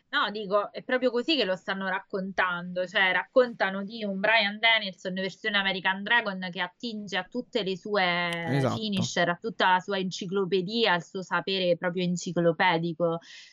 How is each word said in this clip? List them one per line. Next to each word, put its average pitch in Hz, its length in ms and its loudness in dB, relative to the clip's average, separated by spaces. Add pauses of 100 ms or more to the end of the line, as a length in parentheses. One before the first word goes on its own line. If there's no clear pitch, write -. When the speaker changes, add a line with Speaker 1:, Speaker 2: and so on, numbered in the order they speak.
Speaker 1:
No, 269 200 -2
dico, 202 420 -2
è 202 120 -12
proprio 254 260 0
così 240 260 0
che 247 80 2
lo 185 120 0
stanno 190 340 -4
raccontando, 185 960 -4
cioè 185 260 2
raccontano 196 720 2
di 226 200 -10
un 196 160 -4
Bryan 214 400 2
Danielson 214 560 0
versione 196 420 -2
American 190 460 0
Dragon 202 480 0
che 185 100 -6
attinge 208 560 -6
a 185 100 0
tutte 247 360 -4
le 185 120 -2
sue 175 840 0
Speaker 2:
Esatto. 131 100 2
Speaker 1:
finisher, 185 600 0
a 175 120 -2
tutta 208 300 0
la 180 80 4
sua 196 180 -4
enciclopedia, 190 960 0
al 175 100 0
suo 190 200 -8
sapere 180 540 0
proprio 180 260 -2
enciclopedico, 170 1120 2 (340)